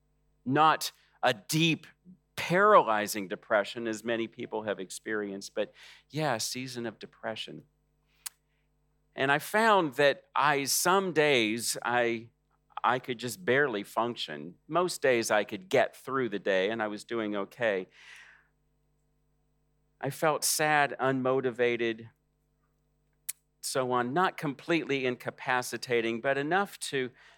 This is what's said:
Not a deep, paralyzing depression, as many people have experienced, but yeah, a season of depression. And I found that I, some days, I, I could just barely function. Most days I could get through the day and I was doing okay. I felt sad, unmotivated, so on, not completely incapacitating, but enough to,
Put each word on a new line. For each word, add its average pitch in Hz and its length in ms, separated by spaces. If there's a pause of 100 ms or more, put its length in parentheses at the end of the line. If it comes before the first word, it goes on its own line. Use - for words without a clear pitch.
(440)
Not 147 480 (320)
a 127 80
deep, 156 540 (480)
paralyzing 113 960
depression, 107 580
as 110 180
many 113 220
people 110 380
have 95 160
experienced, 101 720
but 104 180 (380)
yeah, 147 240
a - 60
season 123 440
of 107 140
depression. 78 640 (1500)
And 135 160
I 147 80
found 196 560
that 143 300 (100)
I, 139 300
some 185 480
days, 120 720
I, 117 420 (560)
I 120 160
could 127 200
just 107 260
barely 120 400
function. 90 720 (120)
Most 170 340
days 123 300
I 107 140
could 95 240
get - 260
through 127 360
the 98 100
day 95 300
and 110 120
I 107 60
was 104 160
doing 107 320
okay. 98 500 (2250)
I 139 100
felt 147 320
sad, 147 580
unmotivated, 120 1080 (1500)
so 127 320
on, 123 200
not 180 240
completely 139 680
incapacitating, 120 1120
but 139 160
enough 170 440
to, 127 300 (280)